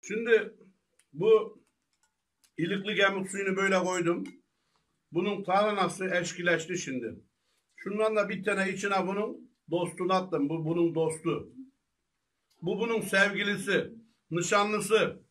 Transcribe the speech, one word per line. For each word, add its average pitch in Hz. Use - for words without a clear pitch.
Şimdi 226
bu 214
ilikli 196
kemik 190
suyunu 196
böyle 190
koydum. 175
Bunun 190
tarhanası 196
eşkileşti 175
şimdi. 120
Şundan 214
da 208
bir 190
tane 196
içine 190
bunun 208
dostunu 180
attım. 160
Bu 160
bunun 165
dostu. 160
Bu 175
bunun 226
sevgilisi, 196
nişanlısı. 202